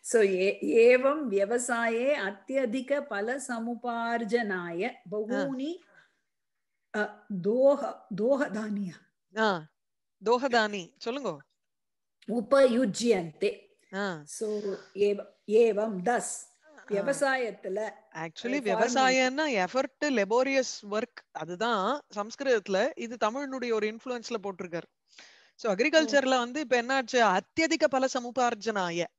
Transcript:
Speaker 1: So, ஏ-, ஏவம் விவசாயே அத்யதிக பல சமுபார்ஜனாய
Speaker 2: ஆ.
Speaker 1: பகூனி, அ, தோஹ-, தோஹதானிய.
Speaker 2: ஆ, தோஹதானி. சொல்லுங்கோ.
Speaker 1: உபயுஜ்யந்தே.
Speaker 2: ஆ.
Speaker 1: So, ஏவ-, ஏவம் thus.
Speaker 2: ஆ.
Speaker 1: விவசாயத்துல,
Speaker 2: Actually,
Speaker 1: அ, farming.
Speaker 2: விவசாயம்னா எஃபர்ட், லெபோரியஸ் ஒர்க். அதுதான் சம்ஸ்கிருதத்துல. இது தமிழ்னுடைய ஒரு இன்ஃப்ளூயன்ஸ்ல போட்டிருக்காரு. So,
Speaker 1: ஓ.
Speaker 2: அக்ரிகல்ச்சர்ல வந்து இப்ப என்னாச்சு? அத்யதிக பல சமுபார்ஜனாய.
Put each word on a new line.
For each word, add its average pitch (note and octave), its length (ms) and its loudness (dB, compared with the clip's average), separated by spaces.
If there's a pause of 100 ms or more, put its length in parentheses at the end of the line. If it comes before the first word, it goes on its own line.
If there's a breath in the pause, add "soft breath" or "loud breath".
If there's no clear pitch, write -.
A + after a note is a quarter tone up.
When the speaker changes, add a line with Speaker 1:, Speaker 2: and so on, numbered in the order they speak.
Speaker 1:
So, A3+ 140 4
ஏ-, G3 400 2
ஏவம் B3+ 580 6 (100)
விவசாயே A#3 840 0
அத்யதிக C4 920 -2
பல A3+ 420 -4
சமுபார்ஜனாய A#3 1400 -4
Speaker 2:
ஆ. A#3+ 100 -6 (160)
Speaker 1:
பகூனி, C4 640 -4 (1200 soft breath)
அ, - 260 -6 (200)
தோஹ-, C4 560 2 (220)
தோஹதானிய. G#3+ 680 -2 (480)
Speaker 2:
ஆ, F#3+ 300 0 (580)
தோஹதானி. A3 680 0 (100)
சொல்லுங்கோ. A#3 320 -6 (920)
Speaker 1:
உபயுஜ்யந்தே. A#3 1300 2 (340)
Speaker 2:
ஆ. F#3+ 300 -6
Speaker 1:
So, G#3 520 -6 (180)
ஏவ-, G3+ 320 0 (220)
ஏவம் G#3+ 560 4
thus. A#3 200 0 (540)
Speaker 2:
ஆ. - 100 -20
Speaker 1:
விவசாயத்துல, A3 1000 -2 (220)
Speaker 2:
Actually, A3+ 560 -6
Speaker 1:
அ, F#3+ 120 2
farming. - 0 -
Speaker 2:
விவசாயம்னா C4 840 2
எஃபர்ட், C4+ 400 -4
லெபோரியஸ் B3 840 0
ஒர்க். A3 400 -6
அதுதான் G3+ 680 0 (140)
சம்ஸ்கிருதத்துல. G#3+ 800 0
இது A#3 300 -8
தமிழ்னுடைய B3+ 480 -2
ஒரு G#3+ 140 0
இன்ஃப்ளூயன்ஸ்ல A#3 560 -8
போட்டிருக்காரு. F3 720 -10 (400 soft breath)
So, A3+ 160 -2
Speaker 1:
ஓ. F#3 40 2
Speaker 2:
அக்ரிகல்ச்சர்ல C#4 640 4
வந்து B3 220 -4
இப்ப B3 220 0
என்னாச்சு? A#3 580 2 (120)
அத்யதிக D#4 380 2
பல C4 180 2 (120)
சமுபார்ஜனாய. G#3+ 840 -2 (160)